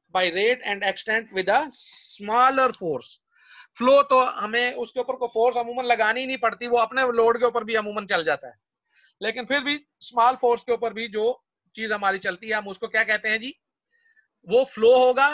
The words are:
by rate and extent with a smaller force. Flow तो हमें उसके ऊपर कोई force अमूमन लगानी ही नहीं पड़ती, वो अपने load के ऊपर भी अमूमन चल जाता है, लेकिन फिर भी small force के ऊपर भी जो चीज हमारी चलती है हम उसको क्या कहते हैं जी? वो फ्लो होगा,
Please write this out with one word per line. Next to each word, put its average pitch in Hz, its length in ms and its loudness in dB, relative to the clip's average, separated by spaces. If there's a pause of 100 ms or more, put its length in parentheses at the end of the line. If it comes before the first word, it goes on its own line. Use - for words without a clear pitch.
(100)
by 185 200 0
rate 220 340 0
and 202 200 -6
extent 220 480 -4
with 185 180 -2
a 240 100 4 (120)
smaller 247 1000 0
force. 151 380 -6 (640)
Flow 269 240 6
तो 269 180 4 (160)
हमें 233 380 -2
उसके 247 260 -8
ऊपर 254 160 -6
कोई 240 140 -4
force 240 280 2
अमूमन 240 260 -6
लगानी 226 360 2
ही 262 60 -6
नहीं 262 120 -6
पड़ती, 226 280 -4
वो 240 120 2
अपने 240 240 0 (100)
load 233 260 4
के 240 80 2
ऊपर 233 180 0
भी 220 120 -6
अमूमन 208 300 -4
चल 180 180 -2
जाता 147 240 -4
है, 117 60 -20 (680)
लेकिन 220 260 -6
फिर 277 160 0
भी 285 160 -4 (240)
small 247 340 2
force 240 280 0
के 240 80 -2
ऊपर 233 200 -4
भी 226 180 -8
जो 214 140 -4 (500)
चीज 220 180 -6
हमारी 196 280 -2
चलती 190 280 -8
है 214 60 -4
हम 208 140 -6
उसको 196 200 -10
क्या 220 160 -2
कहते 214 240 -4
हैं 220 120 -2
जी? 254 140 -12 (960)
वो 240 180 4
फ्लो 226 300 4
होगा, 254 380 4